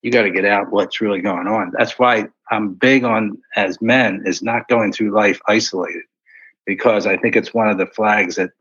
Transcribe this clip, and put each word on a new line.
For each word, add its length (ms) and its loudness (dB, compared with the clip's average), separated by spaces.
You 80 -4
gotta 220 4
get 140 0
out 260 2
what's 300 0
really 200 0
going 240 -2
on. 320 -2
That's 220 -2
why 300 2
I'm 240 -2
big 300 4
on, 340 0
as 240 -2
men, 460 0
is 160 -2
not 260 -4
going 260 2
through 180 -2
life 360 2
isolated, 560 -2
because 400 0
I 120 0
think 180 0
it's 180 0
one 160 2
of 80 0
the 80 0
flags 520 -2
that, 240 -2